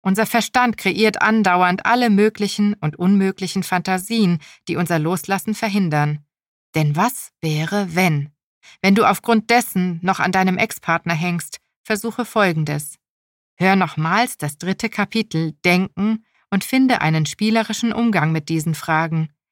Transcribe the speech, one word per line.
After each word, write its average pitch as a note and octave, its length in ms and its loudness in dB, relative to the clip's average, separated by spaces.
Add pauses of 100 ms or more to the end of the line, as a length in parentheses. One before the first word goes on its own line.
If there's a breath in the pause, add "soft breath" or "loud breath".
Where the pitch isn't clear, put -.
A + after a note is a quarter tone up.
Unser F#3+ 240 0
Verstand A#3+ 500 0
kreiert G3+ 460 0
andauernd F#3 640 2
alle A#3+ 240 2
möglichen G#3 640 2
und D3+ 220 -4
unmöglichen F#3+ 680 0
Fantasien, F#3 800 0 (260 loud breath)
die D#3+ 100 -4
unser E3+ 220 0
Loslassen F#3 560 -2
verhindern. D3+ 720 -2 (500)
Denn D3+ 220 2
was G#3+ 340 -2 (100)
wäre, D#3+ 540 -4
wenn? D#3 380 0 (480 loud breath)
Wenn G3 160 4
du A3+ 80 4
aufgrund A3 460 0
dessen F#3 520 0
noch F3+ 160 0
an - 140 0
deinem F#3 260 2
Ex-Partner E3+ 560 -2
hängst, E3+ 440 -4 (260)
versuche A3 400 -4
Folgendes. D#3 760 0 (580)
Hör F#3+ 200 4
nochmals F3+ 640 0
das D3 200 -8
dritte F#3+ 300 -4
Kapitel G3 640 -4 (120)
Denken F#3+ 600 0 (260 soft breath)
und G3 140 0
finde C4 360 2
einen D#3 260 0
spielerischen A3 680 0
Umgang G3 400 0
mit D#3+ 160 -4
diesen D#3+ 260 -2
Fragen. D#3+ 580 -2 (200)